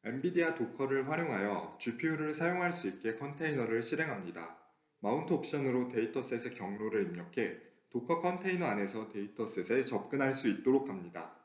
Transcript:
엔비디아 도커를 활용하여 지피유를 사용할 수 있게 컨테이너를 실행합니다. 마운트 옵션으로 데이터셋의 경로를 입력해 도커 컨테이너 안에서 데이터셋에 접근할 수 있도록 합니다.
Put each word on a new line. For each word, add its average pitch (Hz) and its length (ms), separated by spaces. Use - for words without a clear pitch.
엔비디아 165 500
도커를 135 520
활용하여 104 720
지피유를 151 540
사용할 175 400
수 - 140
있게 113 280
컨테이너를 135 680
실행합니다. 95 720
마운트 139 320
옵션으로 131 560
데이터셋의 117 680
경로를 101 480
입력해 87 560
도커 165 300
컨테이너 180 440
안에서 104 440
데이터셋에 104 760
접근할 135 480
수 131 140
있도록 131 420
합니다. 87 560